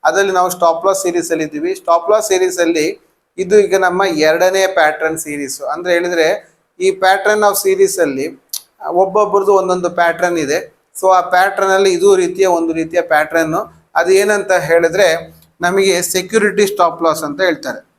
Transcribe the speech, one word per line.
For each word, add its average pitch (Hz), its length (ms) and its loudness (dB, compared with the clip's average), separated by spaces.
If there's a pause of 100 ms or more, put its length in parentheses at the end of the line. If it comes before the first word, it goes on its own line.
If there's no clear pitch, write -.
ಅದರಲ್ಲಿ 190 280 0
ನಾವು 180 180 0
ಸ್ಟಾಪ್ 175 360 0
ಲಾಸ್ 190 160 0
ಸೀರೀಸ್ 170 280 -2
ಅಲ್ಲಿ 160 140 -2
ಇದ್ದೀವಿ. 151 300 -6
ಸ್ಟಾಪ್ 170 360 -2
ಲಾಸ್ 214 180 0
ಸೀರೀಸ್ 185 300 0
ಅಲ್ಲಿ 170 480 -2 (320)
ಇದು 190 200 2
ಈಗ 190 200 2
ನಮ್ಮ 185 260 0
ಎರಡನೇ 180 640 2
ಪ್ಯಾಟರ್ನ್ 160 520 0
ಸೀರೀಸ್. 143 440 -10
ಅಂದ್ರೆ 160 300 -4
ಹೇಳಿದ್ರೆ 175 640 -2 (240)
ಈ 190 100 2
ಪ್ಯಾಟರ್ನ್ 196 540 2
ಆಫ್ 202 140 2
ಸೀರೀಸ್ 190 400 0
ಅಲ್ಲಿ 147 460 -4 (440)
ಒಬ್ಬೊಬ್ರದ್ದು 196 680 2
ಒಂದೊಂದು 180 360 0
ಪ್ಯಾಟರ್ನ್ 175 480 0
ಇದೆ. 151 360 -4 (260)
So 190 100 2
ಆ 185 100 4
ಪ್ಯಾಟರ್ನ್ 190 500 0
ಅಲ್ಲಿ 190 220 2
ಇದು 185 220 4
ರೀತಿಯ 185 320 0
ಒಂದು 165 260 0
ರೀತಿಯ 165 280 -4
ಪ್ಯಾಟರ್ನ್. 160 920 -2
ಅದು 170 160 0
ಏನಂತ 202 420 2
ಹೇಳಿದ್ರೆ 170 840 0 (260)
ನಮಗೆ 180 420 0
ಸೆಕ್ಯೂರಿಟಿ 190 640 0
ಸ್ಟಾಪ್ 170 360 0
ಲಾಸ್ 160 200 0
ಅಂತ 143 180 -6
ಹೇಳ್ತಾರೆ. 147 480 -4 (100)